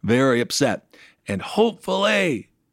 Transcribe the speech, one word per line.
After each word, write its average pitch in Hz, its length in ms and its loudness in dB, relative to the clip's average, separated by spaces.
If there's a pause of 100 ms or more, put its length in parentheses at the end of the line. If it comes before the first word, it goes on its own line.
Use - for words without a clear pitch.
very 123 400 2
upset. 117 420 -2 (440)
And 98 140 -4
hopefully 196 1080 -2 (240)